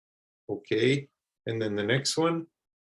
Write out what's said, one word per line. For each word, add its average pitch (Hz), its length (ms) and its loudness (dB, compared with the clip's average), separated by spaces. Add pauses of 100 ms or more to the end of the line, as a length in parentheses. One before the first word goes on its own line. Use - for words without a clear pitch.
(480)
Okay, 120 600 0 (380)
and 113 140 -2
then 107 160 -2
the 104 80 -2
next 135 320 0
one, 165 300 0 (480)